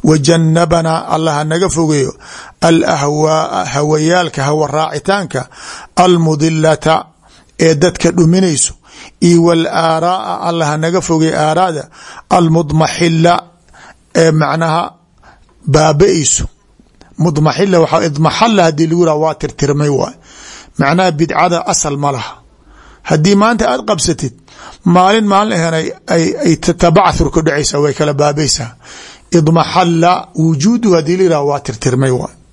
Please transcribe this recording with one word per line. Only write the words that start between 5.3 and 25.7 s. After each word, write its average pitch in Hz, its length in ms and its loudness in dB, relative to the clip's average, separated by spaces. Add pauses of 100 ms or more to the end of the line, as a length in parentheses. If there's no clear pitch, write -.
almudillata, 160 1080 2 (520)
ee 160 160 2
dadka 165 360 0
dhuminayso. 170 640 0 (460)
Iyo 170 220 4
wal 170 240 2
aaraa'a, 170 840 -2
Allah 165 180 -2
ha 151 100 -2
naga 170 240 -2
fogeeyo 160 380 0
aaraada, 156 500 -2 (420)
almudmaxilla, 165 1040 2 (800)
ee 165 160 4
macnaha 156 520 0 (840)
baaba'ayso. 156 800 2 (720)
Mudmaxilla 156 640 2
waxaa, 160 240 2
idmaxalla 170 600 0
haddii 160 220 0
lagu 170 140 0
yiraahdo 160 200 2
waa 156 140 0
tirtirmay 147 540 -2
waay. 135 260 -2 (640)
Macnaha 175 320 2
bidcada 165 560 0
asal 151 300 -2
ma 143 160 -2
laha. 117 200 -10 (680)
Haddii 165 320 2
maanta 214 360 2
aad - 180 -4
qabsatid, 170 440 -4 (520)
maalin 190 420 2
maalin 202 260 0
ahaan 165 220 -2